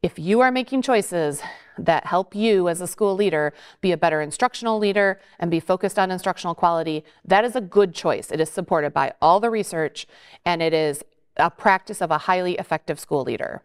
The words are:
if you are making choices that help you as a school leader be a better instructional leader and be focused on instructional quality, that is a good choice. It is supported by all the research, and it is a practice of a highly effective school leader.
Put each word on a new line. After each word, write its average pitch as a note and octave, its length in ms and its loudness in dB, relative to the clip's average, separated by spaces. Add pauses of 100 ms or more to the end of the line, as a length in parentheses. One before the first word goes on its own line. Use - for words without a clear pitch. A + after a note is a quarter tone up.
if - 160 -2
you F#3+ 220 2
are B3+ 120 4
making B3+ 300 -2
choices F3 580 0 (380)
that D#3+ 260 0
help F#3 300 -2
you G#3 340 2
as E3+ 140 -4
a F3+ 40 -8
school G3+ 280 -2
leader D#3+ 400 0 (260)
be F#3 100 0
a E3+ 60 2
better D#3 240 2
instructional A3 580 -2
leader G3 400 0 (200)
and F3 120 -2
be E3 100 0
focused F#3 380 -2
on F#3+ 120 0
instructional F3+ 440 -4
quality, E3 500 0 (200)
that G3 180 4
is A#3+ 140 -2
a B3 60 -2
good F#3+ 320 2
choice. - 360 -2
It - 80 -4
is D#3 120 0
supported D#3+ 420 -2
by C#3 300 0
all F3 180 6
the A3+ 80 0
research, F#3 580 -4 (380)
and F3 160 0
it E3 140 2
is D3+ 280 0 (360)
a E3 120 2
practice G3 500 0
of E3+ 100 -2
a D#3 60 2
highly F3+ 380 0
effective D#3 440 -6
school C#3+ 240 -4
leader. - 420 -6